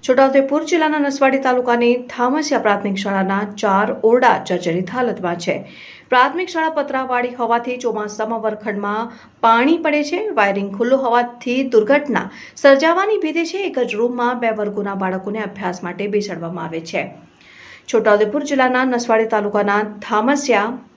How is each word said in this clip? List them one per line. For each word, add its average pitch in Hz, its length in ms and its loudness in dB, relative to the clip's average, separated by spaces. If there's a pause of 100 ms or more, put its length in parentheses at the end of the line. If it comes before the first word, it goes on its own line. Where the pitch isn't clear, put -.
છોટાઉદેપુર 269 540 4
જિલ્લાના 311 360 2
નસવાડી 277 380 2
તાલુકાની 247 580 2
થામસિયા 254 640 -2
પ્રાથમિક 202 360 0
શાળાના 196 460 -2 (200)
ચાર 208 300 2 (120)
ઓરડા 226 440 4
જર્જરિત 175 440 -2
હાલતમાં 202 440 -2
છે. - 360 -6 (380)
પ્રાથમિક 370 400 2
શાળા 320 200 -2
પતરાવાળી 262 600 -2
હોવાથી 240 480 -2
ચોમાસામાં 220 640 -4
વર્ગખંડમાં 214 880 -4 (120)
પાણી 240 360 4
પડે 294 260 0
છે. 349 260 -4
વાયરિંગ 196 480 0
ખુલ્લું 247 220 2
હોવાથી 240 640 0
દુર્ઘટના 247 680 2 (260)
સર્જાવાની 330 640 4
ભીતિ 320 280 -2
છે. 349 120 -8
એક 381 220 -4
જ 214 160 -2
રૂમમાં 240 440 -2
બે 226 100 0
વર્ગોના 202 460 -4
બાળકોને 190 440 -4
અભ્યાસ 196 440 -6
માટે 185 240 -6
બેસાડવામાં 180 580 -4
આવે 165 140 -6
છે. 165 320 -6 (840)
છોટાઉદેપુર 214 500 2
જિલ્લાના 262 400 2
નસવાડી 233 420 0
તાલુકાના 208 580 0
થામસિયા 233 920 0 (200)